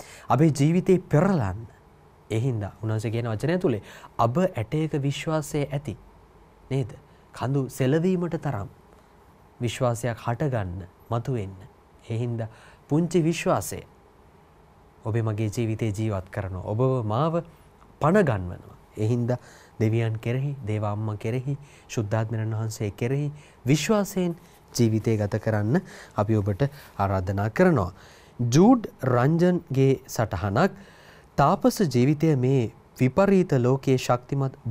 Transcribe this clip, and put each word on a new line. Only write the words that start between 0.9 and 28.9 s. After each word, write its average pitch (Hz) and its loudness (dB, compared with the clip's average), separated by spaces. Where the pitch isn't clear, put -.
පෙරලන්න. 147 0
ඒ 110 -2
හින්දා 113 -2
උන්වහන්සේ 110 -4
කියන 117 -4
වචනය 139 -2
තුලේ 143 0
අබ 120 2
ඇටයක 156 -2
විශ්වාසය 143 -2
ඇති. 143 -6
නේද? 131 -2
කඳු 135 -2
සෙලවීමට 165 0
තරම් 117 -6
විශ්වාසයක් 120 -2
හටගන්න, 110 -4
මතුවෙන්න. 117 -4
ඒ 113 -6
හින්දා 117 -4
පුංචි 170 0
විශ්වාසය 156 0
ඔබේ 113 -2
මගේ 110 -2
ජීවිතේ 110 -2
ජීවත් 104 -4
කරනවා. 92 -8
ඔබව 107 -2
මාව 143 -2
පණ 175 4
ගන්වනවා. 95 -4
ඒ 107 -2
හින්දා 120 0
දෙවියන් 110 0
කෙරෙහි, 131 -4
දේව 107 -4
අම්මා 104 -4
කෙරෙහි, 127 -4
ශුද්ධාත්මයන් 110 -2
වහන්සේ 110 -4
කෙරෙහි 143 -4
විශ්වාසයෙන් 180 0
ජීවිතය 110 2
ගත 104 -2
කරන්න 110 0
අපි 110 2
ඔබට 104 0
ආරාධනා 98 0
කරනවා. 147 2
ජූඩ් 180 4